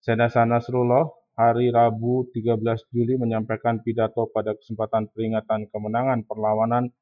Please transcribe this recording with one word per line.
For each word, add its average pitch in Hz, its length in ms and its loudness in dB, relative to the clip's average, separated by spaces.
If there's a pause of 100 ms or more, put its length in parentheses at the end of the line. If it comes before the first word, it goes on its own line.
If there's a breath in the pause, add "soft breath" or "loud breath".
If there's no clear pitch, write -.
Sedasa 117 480 2
Nasrullah, 123 560 2 (320)
hari 117 320 4
Rabu, 120 640 0
tiga 117 240 0
belas 113 320 -2
Juli, 120 320 -2
menyampaikan 113 640 -2
pidato 113 480 -2
pada 107 240 -2
kesempatan 107 560 -6
peringatan 110 560 -4
kemenangan 113 560 -2
perlawanan 110 640 -2 (140)